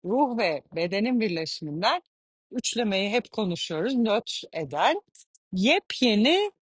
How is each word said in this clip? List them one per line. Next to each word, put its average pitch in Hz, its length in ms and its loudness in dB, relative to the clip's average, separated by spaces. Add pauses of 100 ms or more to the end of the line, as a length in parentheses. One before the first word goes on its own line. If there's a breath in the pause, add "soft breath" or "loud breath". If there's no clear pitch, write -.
Ruh 240 340 0
ve 165 240 0 (140)
bedenin 202 440 0
birleşiminden 175 800 -2 (480)
üçlemeyi 202 600 -2
hep 240 220 -2
konuşuyoruz, 185 640 -2
nötr 220 480 0 (100)
eden 165 500 0 (500)
yepyeni 254 1080 2